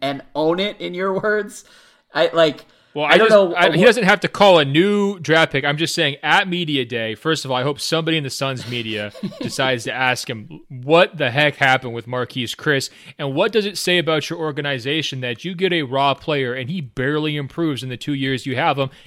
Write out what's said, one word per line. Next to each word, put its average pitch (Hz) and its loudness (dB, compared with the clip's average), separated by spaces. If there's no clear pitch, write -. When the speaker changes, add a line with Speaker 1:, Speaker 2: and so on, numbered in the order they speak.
Speaker 1:
and 139 -4
own 160 0
it, 202 -6
in 175 -8
your 190 -4
words. 214 -4
I, 165 2
like, 160 2
Speaker 2:
Well, 151 -4
Speaker 1:
I 147 0
Speaker 2:
I 175 8
Speaker 1:
don't 220 6
Speaker 2:
just, 214 6
Speaker 1:
know 190 6
Speaker 2:
I, 175 4
he 156 2
Speaker 1:
what 208 8
Speaker 2:
doesn't 233 6
have 196 4
to 165 -2
call 190 6
a 147 4
new 196 2
draft 160 2
pick. 139 -2
I'm 147 0
just 156 -2
saying, 147 0
at 185 4
media 156 -2
day, 113 -4
first 160 -2
of 135 -6
all, 131 0
I 127 0
hope 147 -4
somebody 160 -2
in 151 -4
the 131 -8
Suns 127 -6
media 110 -6
Speaker 1:
<laughs> - -12
Speaker 2:
decides 131 -2
to 131 -6
ask 127 -2
him, 107 -14
"What 147 2
the 135 0
heck 143 0
happened 131 0
with 117 -10
Marquese 123 -6
Chriss? 139 -2
And 139 -6
what 208 0
does 214 0
it 196 -8
say 180 0
about 156 -2
your 170 -8
organization 143 -6
that 120 -6
you 185 -8
get 180 -2
a 170 0
raw 135 0
player 135 -4
and 127 -8
he 185 -6
barely 147 -2
improves 147 -4
in 131 -10
the 123 -8
two 147 -6
years 135 -4
you 127 -4
have 147 2
him, 135 -2